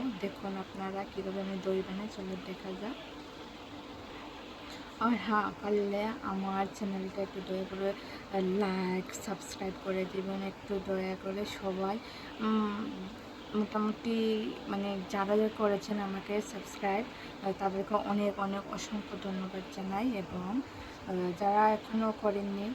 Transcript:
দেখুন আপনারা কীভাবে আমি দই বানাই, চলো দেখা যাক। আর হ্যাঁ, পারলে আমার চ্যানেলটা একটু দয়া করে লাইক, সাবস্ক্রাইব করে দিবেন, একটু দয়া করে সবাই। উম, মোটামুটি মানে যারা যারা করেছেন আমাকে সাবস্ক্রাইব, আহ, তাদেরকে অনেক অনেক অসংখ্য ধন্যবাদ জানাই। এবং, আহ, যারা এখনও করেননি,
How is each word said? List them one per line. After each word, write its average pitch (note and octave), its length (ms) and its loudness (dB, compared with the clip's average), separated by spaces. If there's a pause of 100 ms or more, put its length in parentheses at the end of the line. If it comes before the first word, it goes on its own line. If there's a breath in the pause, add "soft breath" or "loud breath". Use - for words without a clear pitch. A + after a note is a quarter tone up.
(220)
দেখুন G3 360 -2
আপনারা F#3+ 480 -4 (100)
কীভাবে G3 260 -2
আমি F#3+ 240 -2
দই F#3+ 220 4
বানাই, G3 280 -4
চলো F#3+ 200 -4 (120)
দেখা F#3+ 220 -8 (120)
যাক। A#3 140 -4 (2000 loud breath)
আর A#3 160 6 (100)
হ্যাঁ, G#3 260 4 (100)
পারলে G3+ 420 4 (200)
আমার F#3+ 420 2 (100)
চ্যানেলটা F#3+ 460 -2
একটু G3 260 -2
দয়া F#3 240 0
করে G3 220 2 (680 loud breath)
লাইক, F#3 440 2 (200)
সাবস্ক্রাইব F#3+ 480 -4 (120)
করে F#3+ 280 2
দিবেন, F#3+ 280 0 (100)
একটু - 360 -2
দয়া F#3+ 360 0
করে G3 220 -2 (160)
সবাই। F#3+ 380 0 (400 loud breath)
উম, G#3+ 680 2 (480)
মোটামুটি G#3+ 640 2 (500)
মানে G3+ 420 0
যারা G3+ 280 4
যারা G#3+ 200 6
করেছেন G#3 420 2
আমাকে G3 420 0 (120)
সাবস্ক্রাইব, G3+ 540 0
আহ, - 520 -4
তাদেরকে G3 360 2
অনেক G3+ 440 4
অনেক G3 240 0 (100)
অসংখ্য G#3 500 -4
ধন্যবাদ F#3+ 400 -2 (120)
জানাই। G3 320 0 (160)
এবং, F3+ 380 -2
আহ, - 800 -2
যারা G#3 300 8
এখনও A3 520 4
করেননি, G3+ 540 2